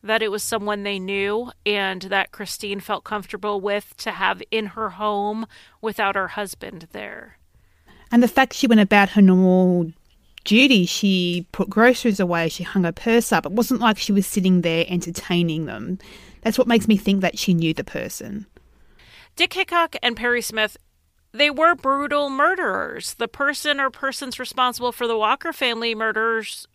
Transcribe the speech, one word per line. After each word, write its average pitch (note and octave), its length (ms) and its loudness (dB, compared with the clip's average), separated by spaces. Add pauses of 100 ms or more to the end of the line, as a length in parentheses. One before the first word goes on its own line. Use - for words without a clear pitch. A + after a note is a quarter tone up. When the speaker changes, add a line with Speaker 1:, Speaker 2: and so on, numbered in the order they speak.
Speaker 1:
that A3 200 -2
it A3 80 -2
was G3+ 120 -6
someone G#3 400 -4
they G3+ 160 -6
knew G3 520 -4 (140)
and G3 380 -2
that F#3+ 300 -2
Christine G3+ 480 -10
felt F#3+ 240 -8
comfortable G#3 580 -6
with G3+ 360 -4
to - 120 -8
have F#3+ 400 -2
in A3 160 -2
her G#3 240 -6
home G#3 560 -4 (340)
without G3+ 360 -2
her F#3+ 120 -2
husband F#3 640 -10
there. - 460 -16 (760)
Speaker 2:
And A#3+ 100 8
the A#3+ 60 4
fact C4 240 2
she - 140 -2
went A3 140 6
about G3+ 300 6
her G#3 120 6
normal F#3 680 6 (540)
duty, A3+ 420 6
she F3+ 680 0
put G3 180 -4
groceries A3+ 500 4
away, E3+ 280 0
she - 140 -8
hung F3+ 220 0
her E3+ 80 0
purse A#3 400 0
up. D#3+ 140 0
It D#3 60 -6
wasn't A#3 280 0
like A3 180 4
she - 140 -2
was G3 140 2
sitting F#3 340 4
there E3+ 280 0
entertaining E3+ 760 -2
them. A2+ 340 -8 (440)
That's A3+ 160 -2
what B3 100 4
makes A3+ 200 2
me G#3+ 80 6
think G3 260 0
that - 160 -2
she F#3 160 2
knew E3 200 2
the - 100 -6
person. - 640 -10 (880)
Speaker 1:
Dick - 160 0
Hickok F4 500 -2
and A#3+ 140 -2
Perry A#3+ 260 -2
Smith, A3 360 -4 (540)
they C#4+ 180 2
were D#4+ 240 2
brutal C#4+ 560 -2
murderers. C4+ 840 -2
The A#3 140 -6
person C#4+ 500 -4
or C4+ 120 0
persons C4+ 500 -8
responsible B3 520 -2
for A#3+ 140 -6
the A3+ 120 -2
Walker B3 340 0
family A#3 420 -4
murders A3 800 -4